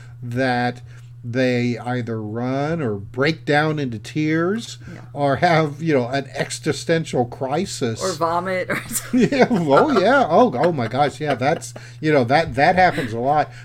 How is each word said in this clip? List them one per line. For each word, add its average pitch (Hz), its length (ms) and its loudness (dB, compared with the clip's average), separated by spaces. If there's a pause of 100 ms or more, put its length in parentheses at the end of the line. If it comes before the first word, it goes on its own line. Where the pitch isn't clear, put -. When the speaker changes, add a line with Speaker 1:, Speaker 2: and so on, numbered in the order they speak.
(240)
Speaker 1:
that 123 580 -2 (420)
they 123 540 0
either 117 440 -6
run 131 580 -4
or 113 140 -2
break 135 500 -4
down 151 360 0
into 120 180 -4
tears 160 800 -2 (140)
Speaker 2:
Yeah. - 80 -16 (120)
Speaker 1:
or 139 240 0
have, 160 460 2
you 160 120 2
know, 123 140 2
an 135 260 -4
existential 156 920 -2
crisis. 135 720 -4
Speaker 2:
Or 190 120 -2
vomit 175 580 -2
or - 120 -4
<laughs> - 60 -16
something. 240 400 0
Speaker 1:
<laughs> 277 100 0
Yeah, 240 120 6
oh, 190 500 4
yeah. 240 280 4
Oh, 196 260 6
oh 151 160 2
my 135 160 -2
gosh. 127 340 0
Yeah, 147 140 -2
that's, 139 400 -2 (260)
you 151 120 2
know, 147 120 6
that, 147 300 2
that 160 220 4
happens 165 360 2
a 117 60 -6
lot. 139 320 0 (140)